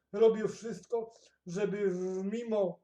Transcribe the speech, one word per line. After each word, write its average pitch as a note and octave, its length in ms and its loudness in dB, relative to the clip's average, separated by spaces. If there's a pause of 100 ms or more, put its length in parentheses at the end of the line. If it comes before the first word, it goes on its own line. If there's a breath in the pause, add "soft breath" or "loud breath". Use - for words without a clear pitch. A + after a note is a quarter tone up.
(120 soft breath)
robię A3 360 4
wszystko, A3+ 640 -6 (340 soft breath)
żeby G3 440 -2
w, F#3 340 -2
mimo G#3 600 -2